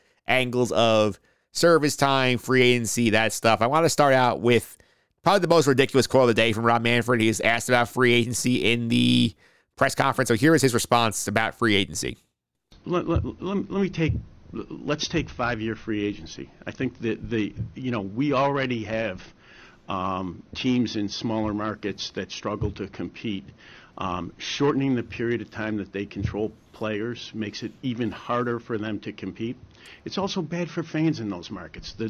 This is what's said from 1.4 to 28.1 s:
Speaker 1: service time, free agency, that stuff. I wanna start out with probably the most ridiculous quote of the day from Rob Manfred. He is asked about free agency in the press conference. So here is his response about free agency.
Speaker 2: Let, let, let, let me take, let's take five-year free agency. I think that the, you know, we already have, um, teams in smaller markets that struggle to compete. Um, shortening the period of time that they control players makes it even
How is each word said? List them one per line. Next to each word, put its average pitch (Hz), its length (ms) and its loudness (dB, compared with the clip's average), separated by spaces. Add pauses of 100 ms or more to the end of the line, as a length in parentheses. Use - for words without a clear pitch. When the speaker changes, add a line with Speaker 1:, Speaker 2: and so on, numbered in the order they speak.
Speaker 1:
service 156 460 4
time, 131 400 2
free 131 240 2
agency, 120 500 4
that 110 220 2
stuff. 110 300 2
I 113 40 4
wanna 156 220 4
start 143 240 4
out 120 300 4
with 117 340 2 (460)
probably 190 180 4
the 175 80 0
most 165 180 6
ridiculous 135 400 4
quote 131 180 4
of 120 40 4
the 117 60 4
day 113 180 4
from 110 120 -4
Rob 117 180 4
Manfred. 120 400 2
He 110 60 4
is 107 120 0
asked 117 300 0
about 120 180 4
free 123 240 4
agency 120 440 2
in 117 320 0
the 123 460 2 (400)
press 135 200 0
conference. 131 340 0
So 120 60 4
here 143 200 6
is 143 60 6
his 123 140 2
response 117 520 2
about 107 280 0
free 107 220 2
agency. 69 420 -2 (680)
Speaker 2:
Let, 175 240 -4
let, 165 160 0
let, - 460 -6
let 196 120 -2
me 185 60 0
take, 160 240 -2 (400)
let's - 560 -8
take 160 220 -4
five-year 113 460 -4
free 104 280 -4
agency. 80 460 -8 (160)
I 101 60 -10
think - 280 -8
that 110 300 -4
the, 110 240 -2 (200)
you 127 160 -8
know, 113 120 -4
we 120 320 -2
already 131 500 0
have, 107 380 -6 (680)
um, 92 560 -6 (100)
teams 123 400 -2
in 104 140 -4
smaller 110 440 -4
markets 104 580 -6
that 98 200 -8
struggle 101 400 -6
to 95 160 -8
compete. 95 580 -8 (540)
Um, 90 400 -6
shortening 135 560 0
the 120 80 -2
period 120 380 -4
of 104 100 -14
time 107 280 -6
that 98 140 -8
they 101 140 -6
control 104 460 -4 (200)
players 110 600 -6
makes 107 300 -8
it 113 80 -10 (100)
even 117 300 -4